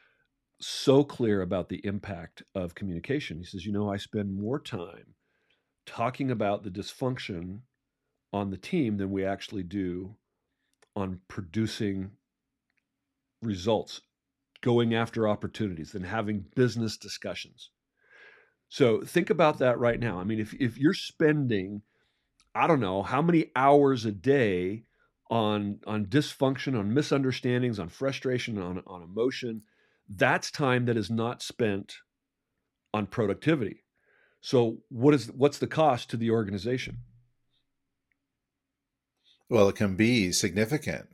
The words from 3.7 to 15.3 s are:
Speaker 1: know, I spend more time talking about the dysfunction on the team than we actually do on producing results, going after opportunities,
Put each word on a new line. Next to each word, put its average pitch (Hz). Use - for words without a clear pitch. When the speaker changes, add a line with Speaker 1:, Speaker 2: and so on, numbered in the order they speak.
Speaker 1:
know, 104
I 101
spend 101
more 113
time 85
talking 127
about 104
the 104
dysfunction 101
on 101
the 95
team 113
than 98
we 98
actually 98
do 92
on 95
producing 98
results, 104
going 120
after 113
opportunities, 98